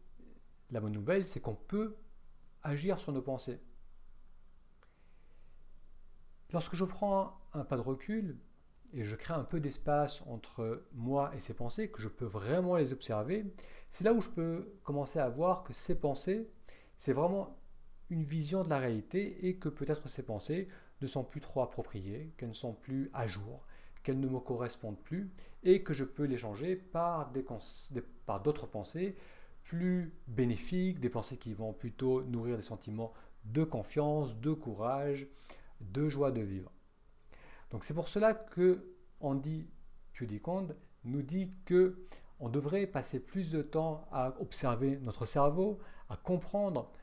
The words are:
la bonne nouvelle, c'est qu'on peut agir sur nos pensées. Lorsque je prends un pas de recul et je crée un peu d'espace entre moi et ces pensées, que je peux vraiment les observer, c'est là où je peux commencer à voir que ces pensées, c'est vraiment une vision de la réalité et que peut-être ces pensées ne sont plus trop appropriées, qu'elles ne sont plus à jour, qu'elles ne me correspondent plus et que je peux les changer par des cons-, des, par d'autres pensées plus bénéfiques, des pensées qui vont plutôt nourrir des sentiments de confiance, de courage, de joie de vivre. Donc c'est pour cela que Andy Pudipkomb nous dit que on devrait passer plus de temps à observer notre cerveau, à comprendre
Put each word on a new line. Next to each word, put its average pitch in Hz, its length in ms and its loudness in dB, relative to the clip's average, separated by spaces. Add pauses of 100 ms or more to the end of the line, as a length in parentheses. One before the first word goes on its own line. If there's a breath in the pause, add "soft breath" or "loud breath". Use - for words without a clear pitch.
(680)
la 113 120 0
bonne 107 100 0
nouvelle, 135 320 2
c'est - 160 -4
qu'on 110 160 -2
peut 208 400 -2 (680)
agir 151 380 0
sur 147 140 -4
nos 135 80 2
pensées. 131 400 -4 (3000 soft breath)
Lorsque 170 240 0
je 175 80 2
prends 190 560 2 (140)
un 147 100 -2
pas 131 140 0
de 117 40 0
recul 143 560 -2 (540)
et 120 140 -4
je 104 100 -2
crée - 180 -6
un 147 120 0
peu 165 160 0
d'espace 147 680 2
entre 113 640 -4
moi 139 420 0
et - 60 -8
ces - 140 -6
pensées, 120 360 0
que 107 120 -8
je 107 80 -4
peux - 160 -4
vraiment 131 500 2
les 143 160 4
observer, 135 640 -2 (340 loud breath)
c'est - 140 -4
là 240 100 8
où 226 80 6
je - 80 -2
peux 165 440 -2 (100)
commencer 143 360 0
à 131 100 6
voir 165 340 4
que - 80 -8
ces - 240 2
pensées, 185 560 2 (460 loud breath)
c'est - 160 2
vraiment 175 440 2 (520)
une 165 140 2
vision 156 400 2
de 160 60 0
la 147 80 4
réalité 135 720 0
et 180 80 2
que 156 140 -2
peut-être 151 400 -2
ces 127 140 -6
pensées 131 440 -2 (340 loud breath)
ne 135 60 -2
sont 127 160 -2
plus - 160 -8
trop - 220 -2
appropriées, 117 760 -4
qu'elles 120 120 -6
ne 110 40 -8
sont 117 200 -6
plus 135 400 -4
à 117 120 -2
jour, 101 400 -4 (380 loud breath)
qu'elles 135 180 2
ne 131 80 2
me 131 100 2
correspondent 117 600 -4
plus 185 320 -4 (300 loud breath)
et 190 200 10
que 160 100 0
je 139 120 2
peux - 180 -2
les 135 140 2
changer 117 400 -2
par 170 540 0
des 131 120 -2
cons-, 113 160 -6 (320)
des, 123 100 -4
par - 400 -4
d'autres - 240 2
pensées 156 520 -4 (460 loud breath)
plus 175 500 2 (140)
bénéfiques, 135 760 2
des 120 80 2
pensées 120 260 -2
qui 110 180 -6
vont 110 200 -2
plutôt 131 500 2
nourrir 120 320 0
des 107 60 -2
sentiments 110 500 -6 (320 loud breath)
de 123 220 2
confiance, 147 760 2
de 147 140 2
courage, 139 720 0 (540 loud breath)
de 107 260 2
joie 139 240 4
de 113 80 2
vivre. 98 320 -2 (960 loud breath)
Donc 107 140 -4
c'est - 100 -2
pour 165 140 0
cela 214 260 6
que 185 600 4 (240)
Andy 151 480 0 (460)
Pudipkomb 131 600 -2 (300 loud breath)
nous 131 180 0
dit 180 320 -2 (120)
que 185 420 6 (320 loud breath)
on 127 80 -4
devrait 143 400 2
passer 131 320 -2
plus 175 320 -2
de 156 100 2
temps 156 520 0
à 131 260 0
observer 135 600 4
notre 120 260 -2
cerveau, 165 540 6 (280 loud breath)
à - 80 -4
comprendre 180 720 2 (140)